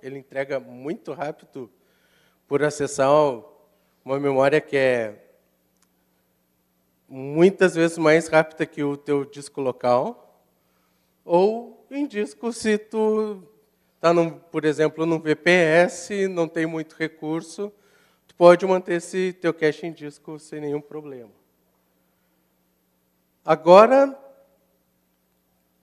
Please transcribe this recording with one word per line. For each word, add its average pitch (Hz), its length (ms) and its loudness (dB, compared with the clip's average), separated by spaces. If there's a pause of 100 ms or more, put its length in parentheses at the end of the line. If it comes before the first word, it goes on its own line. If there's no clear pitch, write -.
ele 135 160 -16
entrega 135 420 -8
muito 143 540 -14
rápido 135 560 -12 (800)
por 143 160 -2
acessar 147 480 -2 (920)
uma 135 160 -4
memória 139 400 2
que - 160 -6
é 120 480 -2 (1800)
muitas 165 680 0
vezes 165 240 -2
mais 160 280 2
rápida 160 380 0
que 147 160 -12
o 143 160 -4
teu 139 260 -4
disco 139 380 -14
local, 127 800 -4 (840)
ou 208 680 -2
em 285 160 -6
disco, 208 440 -8
se 214 260 -2
tu 214 680 -4 (560)
tá 165 140 2
num, 165 180 2
por 151 340 -10
exemplo, 156 400 0
num 165 140 -2
V 156 160 -2
P 175 160 0
S, 180 760 2
não 170 200 -4
tem 160 180 -4
muito 160 300 -10
recurso, 160 760 -8 (540)
tu - 100 -20
pode 175 300 8
manter 185 300 -2
esse 185 380 -6
teu 170 200 -4
cache 151 320 -4
em 165 60 -8
disco 147 480 -18
sem 151 220 -16
nenhum 147 200 -6
problema. 143 500 -18 (2000)
Agora, 214 720 6 (1700)